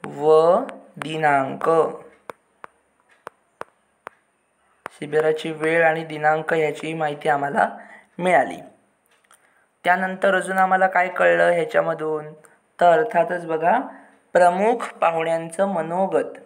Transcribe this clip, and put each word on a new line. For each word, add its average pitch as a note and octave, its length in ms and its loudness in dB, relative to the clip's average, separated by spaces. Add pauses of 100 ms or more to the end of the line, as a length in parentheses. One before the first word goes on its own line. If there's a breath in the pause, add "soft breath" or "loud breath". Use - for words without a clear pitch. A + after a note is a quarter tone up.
व D#3 540 4 (380)
दिनांक. D3 720 -2 (3250)
शिबिराची D#3 640 -2
वेळ D#3+ 340 0
आणि D#3+ 200 0
दिनांक D#3 480 -2
याची D#3 420 -2
माहिती D3+ 340 -4
आम्हाला C#3+ 500 0 (400 loud breath)
मिळाली. D#3+ 380 0 (1300 soft breath)
त्यानंतर F#3 500 0
अजून F#3 240 -2
आम्हाला F#3+ 280 2
काय F#3 220 0
कळलं F3 400 2
ह्याच्यामधून? D#3+ 840 -2 (480 soft breath)
तर F3 120 6
अर्थातच E3+ 540 0
बघा, E3 340 0 (520 loud breath)
प्रमुख F3+ 600 2
पाहुण्यांचं E3 680 -2
मनोगत E3+ 800 -4